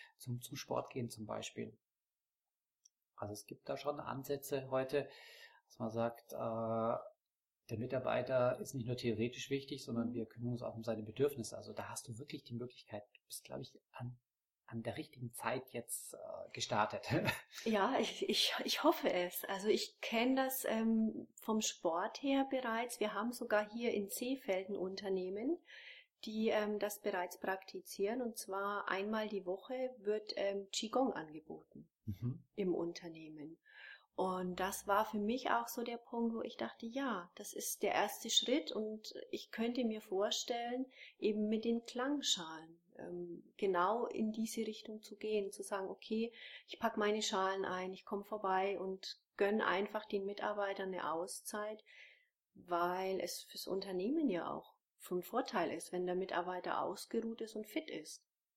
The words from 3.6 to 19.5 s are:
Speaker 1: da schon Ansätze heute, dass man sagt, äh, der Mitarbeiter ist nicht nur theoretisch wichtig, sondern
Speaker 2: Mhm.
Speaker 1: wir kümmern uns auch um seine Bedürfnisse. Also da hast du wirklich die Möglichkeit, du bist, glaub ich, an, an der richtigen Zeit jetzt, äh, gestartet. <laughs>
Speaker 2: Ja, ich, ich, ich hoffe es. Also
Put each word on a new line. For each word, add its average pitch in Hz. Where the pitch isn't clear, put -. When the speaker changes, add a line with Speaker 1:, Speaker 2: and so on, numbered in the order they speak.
Speaker 1:
da 139
schon 147
Ansätze 135
heute, 131
dass -
man 113
sagt, 117
äh, 135
der 117
Mitarbeiter 123
ist -
nicht 120
nur 123
theoretisch 117
wichtig, 139
sondern 117
Speaker 2:
Mhm. -
Speaker 1:
wir 113
kümmern 120
uns 120
auch 113
um 113
seine 110
Bedürfnisse. 110
Also 110
da 107
hast -
du 110
wirklich 143
die 120
Möglichkeit, 117
du -
bist, -
glaub -
ich, -
an, 123
an 113
der 117
richtigen 127
Zeit 123
jetzt, -
äh, -
gestartet. 107
<laughs> -
Speaker 2:
Ja, 220
ich, -
ich, -
ich -
hoffe 294
es. 180
Also 196